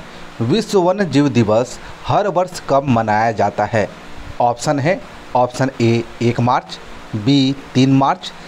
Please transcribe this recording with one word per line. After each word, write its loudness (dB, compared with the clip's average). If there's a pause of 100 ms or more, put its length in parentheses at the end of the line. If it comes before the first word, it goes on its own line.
(420)
विश्व 2
वन्य 2
जीव 4
दिवस 2 (280)
हर 2
वर्ष -2 (100)
कब 4
मनाया 2
जाता 0
है? 0 (520)
ऑप्शन 0
है, 0 (360)
ऑप्शन 0 (100)
ए 2 (200)
एक 2
मार्च, 0 (380)
बी 2 (200)
तीन 6
मार्च, 2 (160)